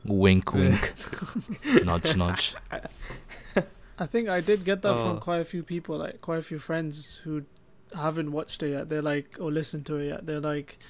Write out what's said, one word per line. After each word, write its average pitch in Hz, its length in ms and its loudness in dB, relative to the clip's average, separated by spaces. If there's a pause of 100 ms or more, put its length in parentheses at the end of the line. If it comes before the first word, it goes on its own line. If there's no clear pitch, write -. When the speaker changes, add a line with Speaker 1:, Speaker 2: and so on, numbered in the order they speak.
Speaker 1:
wink, 95 480 6
Speaker 2:
<laughs> 98 80 4
Speaker 1:
wink, 92 320 6 (920)
nudge, 87 320 4
nudge. 87 400 0 (1400)
Speaker 3:
I 180 60 -2
think 226 240 -2
I 180 120 2
did 190 240 2
get 196 180 0
that 202 120 4
from 117 220 2
Speaker 2:
Oh. - 20 -6
Speaker 3:
quite 170 200 -2
a 165 60 -2
few 170 180 -6
people, 165 340 -6
like, - 240 -8
quite 165 160 -2
a 165 60 -4
few 160 160 -8
friends 151 640 -4
who 151 220 -8 (500)
haven't 156 360 -2
watched 151 300 -6
it 156 80 0
yet. 143 200 -4
They're 151 120 -2
like, 147 380 -2
or 160 120 -2
listened 151 360 -2
to 151 100 -4
it 143 100 -4
yet. - 200 -8
They're 151 120 -2
like, 147 380 -4 (120)